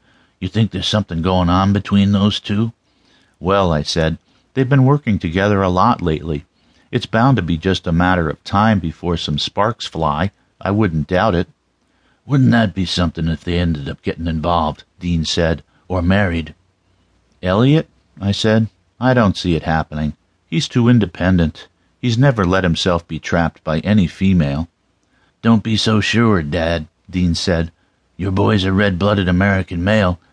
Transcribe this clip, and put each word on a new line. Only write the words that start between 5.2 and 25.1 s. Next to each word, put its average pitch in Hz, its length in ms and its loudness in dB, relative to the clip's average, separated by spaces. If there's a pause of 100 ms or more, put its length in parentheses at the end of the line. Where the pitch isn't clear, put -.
a 92 60 2
lot 95 300 2
lately. 78 460 -4 (460)
It's - 160 -4
bound 120 300 2
to 95 60 0
be 82 140 -2
just 95 300 -2
a 87 40 -2
matter 87 380 2
of - 140 -10
time 104 340 2
before 85 400 -4
some 76 220 -4
sparks - 480 -4
fly. 80 420 -4 (320)
I 82 80 -4
wouldn't 95 380 0
doubt 92 260 2
it." 85 140 0 (800)
"Wouldn't 131 240 2
that 113 240 0
be 92 100 -2
something 82 420 -2
if 82 160 -4
they 87 140 -2
ended 80 320 -2
up 71 140 -12
getting 82 240 -6
involved," 80 560 -2 (160)
Dean 85 260 -2
said, 82 380 -2 (240)
"or 90 160 -4
married?" 87 500 0 (880)
"Elliot?" 127 460 2 (320)
I 98 120 -2
said. 110 360 2 (320)
"I 127 140 2
don't 107 240 2
see 90 160 -2
it 78 100 -2
happening. 76 500 -2 (340)
He's 165 200 -4
too 120 220 2
independent. 90 760 0 (340)
He's 117 160 -2
never 120 280 2
let 92 180 2
himself 85 440 0
be 80 120 -10
trapped - 440 -2
by 78 160 -4
any 98 280 2
female." 82 600 0 (760)